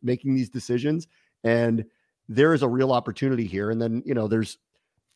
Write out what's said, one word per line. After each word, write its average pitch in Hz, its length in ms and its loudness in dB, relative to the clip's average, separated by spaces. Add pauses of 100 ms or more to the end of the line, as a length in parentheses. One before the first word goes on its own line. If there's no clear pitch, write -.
making 127 320 -2
these 127 140 -2
decisions, 135 580 -2 (340)
and 117 420 2 (460)
there 143 220 6
is 139 100 2
a 131 60 2
real 131 240 2
opportunity 120 540 -2
here. 101 240 -4
And 113 100 -2
then, 117 240 -2
you 147 80 -4
know, 110 160 0
there's, 110 300 -2 (580)